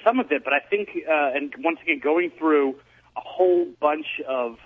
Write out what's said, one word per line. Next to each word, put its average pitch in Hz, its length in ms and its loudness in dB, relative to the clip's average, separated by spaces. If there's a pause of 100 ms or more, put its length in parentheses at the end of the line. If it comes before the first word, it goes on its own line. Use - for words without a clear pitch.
some 240 140 4
of 247 140 -2
it, 135 120 0
but 127 80 -2
I 143 80 4
think, 202 300 -2 (180)
uh, 147 260 2
and 143 260 -6
once 160 220 -2
again, 147 180 -2
going 160 320 0
through 143 420 2 (420)
a 120 40 -8
whole 175 460 2 (140)
bunch 151 460 -2
of, 123 400 -4